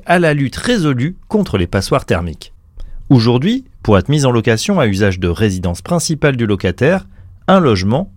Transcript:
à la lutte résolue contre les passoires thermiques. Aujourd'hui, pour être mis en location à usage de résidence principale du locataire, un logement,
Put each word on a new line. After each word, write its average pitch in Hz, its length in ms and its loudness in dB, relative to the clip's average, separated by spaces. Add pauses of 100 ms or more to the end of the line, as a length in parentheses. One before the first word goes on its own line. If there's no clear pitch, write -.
à 175 120 2
la 165 160 2
lutte 139 220 -2
résolue 156 600 -2 (100)
contre 190 320 -2
les 85 80 0
passoires 107 380 -2
thermiques. 85 480 -6 (560)
Aujourd'hui, 131 560 2 (180)
pour 101 160 4
être 185 100 -2
mis 143 160 2
en 123 60 2
location 117 480 0
à 123 80 2
usage 95 320 0
de 90 80 -2
résidence 90 560 -2
principale 156 540 -2
du 117 100 -2
locataire, 127 600 -2 (400)
un 190 120 6
logement, 117 580 0